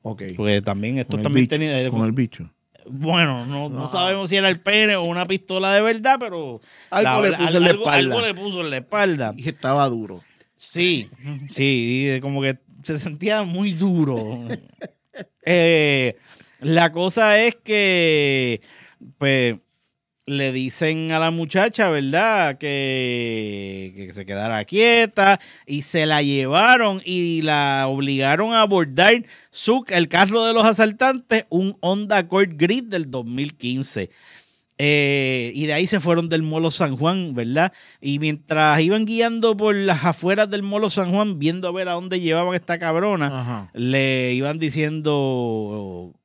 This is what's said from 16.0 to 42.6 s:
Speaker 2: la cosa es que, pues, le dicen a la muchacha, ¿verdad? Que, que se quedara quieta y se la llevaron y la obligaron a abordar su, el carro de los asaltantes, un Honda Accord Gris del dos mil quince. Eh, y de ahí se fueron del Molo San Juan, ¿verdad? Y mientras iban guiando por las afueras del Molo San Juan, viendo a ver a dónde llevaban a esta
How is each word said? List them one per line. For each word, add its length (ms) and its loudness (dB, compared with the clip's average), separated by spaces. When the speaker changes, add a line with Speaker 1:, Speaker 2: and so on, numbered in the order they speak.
Speaker 2:
la 300 2
cosa 520 4
es 120 2
que, 1080 2
pues, 380 2
le 280 -2
dicen 580 -2
a 80 0
la 120 2
muchacha, 580 0
¿verdad? 680 0
Que, 1400 -4
que 180 -14
se 120 -12
quedara 400 -4
quieta 720 2
y 160 -6
se 240 0
la 160 2
llevaron 840 2
y 380 -2
la 480 0
obligaron 640 0
a 80 4
abordar 640 4
su, 400 0
el 180 2
carro 380 2
de 80 2
los 120 4
asaltantes, 840 2
un 320 0
Honda 380 0
Accord 340 0
Gris 360 0
del 220 -4
dos 140 -6
mil 320 -6
quince. 520 -6
Eh, 680 0
y 140 -4
de 60 -2
ahí 120 0
se 140 0
fueron 280 0
del 140 0
Molo 300 -2
San 260 0
Juan, 380 -2
¿verdad? 360 0
Y 180 -4
mientras 640 2
iban 240 2
guiando 500 0
por 200 2
las 300 0
afueras 440 0
del 140 -4
Molo 260 -2
San 220 -2
Juan, 260 0
viendo 300 -2
a 40 -4
ver 160 -4
a 40 -4
dónde 280 -4
llevaban 340 0
a 20 -2
esta 240 -4